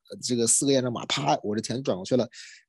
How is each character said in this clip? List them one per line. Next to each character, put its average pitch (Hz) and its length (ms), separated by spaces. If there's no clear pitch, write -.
呃， 104 120
这 127 140
个 117 100
四 - 200
个 139 80
验 131 100
证 127 80
码， - 140
啪， 147 380
我 104 120
这 110 60
钱 120 200
转 131 140
过 92 100
去 127 120
了。 117 100